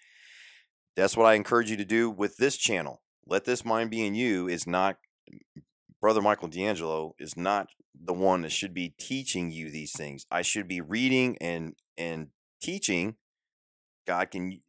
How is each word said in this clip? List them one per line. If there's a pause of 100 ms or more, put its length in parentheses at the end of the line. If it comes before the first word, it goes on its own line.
(960)
that's
what
I
encourage
you
to
do
with
this
channel. (240)
"Let
this
mind
be
in
you"
is
not, (1040)
Brother
Michael
D'Angelo
is
not (240)
the
one
that
should
be
teaching
you
these
things.
I
should
be
reading
and, (220)
and (320)
teaching. (920)
God
can,